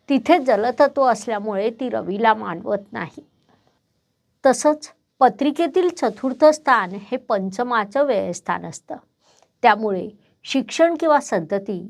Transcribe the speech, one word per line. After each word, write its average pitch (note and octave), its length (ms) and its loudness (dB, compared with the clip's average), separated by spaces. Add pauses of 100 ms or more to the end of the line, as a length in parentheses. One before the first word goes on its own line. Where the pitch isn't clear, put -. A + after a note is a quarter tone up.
तिथे C#4 300 4
जलतत्व C4 640 2
असल्यामुळे G#3+ 680 -2
ती A#3+ 200 -8
रवीला A3 440 0
मानवत G3+ 580 -6
नाही. G3 320 -12 (1200)
तसंच D4 480 2 (300)
पत्रिकेतील D4 680 2
चतुर्थ C4 540 -2
स्थान A#3 560 2
हे A#3+ 180 -8
पंचमाचं A3 840 -2
व्ययस्थान F3+ 600 -4
असतं, - 300 -14 (680)
त्यामुळे G#3+ 460 2 (360)
शिक्षण D#4+ 500 0
किंवा D4+ 240 2
संतती G3 720 -6